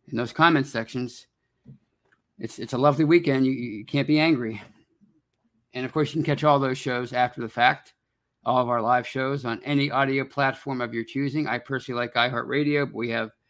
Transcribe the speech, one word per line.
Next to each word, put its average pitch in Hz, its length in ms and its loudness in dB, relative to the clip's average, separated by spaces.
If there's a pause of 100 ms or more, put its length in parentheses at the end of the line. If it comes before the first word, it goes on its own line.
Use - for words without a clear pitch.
in - 100 -10
those 120 160 -4
comment 156 360 4
sections. 120 580 -8 (1120)
It's, - 200 -12
it's 131 160 -8
a 123 40 -2
lovely 143 280 4
weekend. 147 400 4
You, 131 60 0
you 113 340 -8
can't 143 200 -2
be 151 140 2
angry. 123 400 0 (1120)
And 127 140 -6
of 120 60 -10
course, 151 180 0
you 160 100 -2
can - 20 0
catch 143 220 0
all 147 140 6
those 131 180 0
shows 123 380 -4
after 123 260 0
the 113 80 -6
fact, 123 460 2 (500)
all 123 140 2
of 123 100 2
our 120 140 0
live 123 240 2
shows 135 400 -4
on 113 180 -4
any 143 260 0
audio 135 320 0
platform 131 600 -4
of 113 100 -6
your 117 120 -4
choosing. 139 420 -4
I 117 120 -4
personally 123 400 -6
like 120 140 -4
iHeartRadio, 135 760 0
but - 80 -14
we 117 140 -4
have, 113 220 -4 (200)